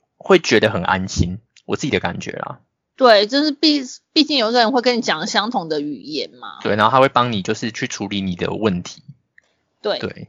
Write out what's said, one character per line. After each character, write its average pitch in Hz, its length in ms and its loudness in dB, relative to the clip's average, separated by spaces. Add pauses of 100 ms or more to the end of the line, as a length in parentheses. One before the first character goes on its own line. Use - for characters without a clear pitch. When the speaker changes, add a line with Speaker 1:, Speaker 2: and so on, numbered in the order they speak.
(160)
Speaker 1:
会 - 220 4
觉 120 220 2
得 107 100 4
很 90 120 -4
安 92 260 -2
心， 92 300 -2 (260)
我 101 120 -4
自 - 60 -10
己 147 80 -4
的 92 100 0
感 - 200 -6
觉 - 120 -10
啦。 - 280 -10 (340)
Speaker 2:
对， 214 320 6
就 269 160 0
是 302 80 0
毕-， 294 320 0 (300)
毕 320 100 4
竟 294 140 0
有 220 140 0
一 - 20 0
个 247 60 2
人 226 120 4
会 262 120 2
跟 247 140 2
你 220 40 0
讲 165 260 -4
相 208 240 -2
同 190 180 -4
的 151 120 -2
语 147 220 -6
言 127 320 -8
嘛。 98 280 -18
Speaker 1:
对， 101 140 -2
然 107 80 4
后 110 80 4
他 131 80 6
会 135 80 6
帮 123 240 0
你 101 100 -4
就 110 120 -4
是 110 180 -6
去 123 160 -6
处 - 180 -6
理 101 140 -4
你 95 160 -2
的 90 160 -4
问 98 300 0
题。 - 200 -18 (800)
Speaker 2:
对。 202 180 -4
Speaker 1:
对， - 300 -10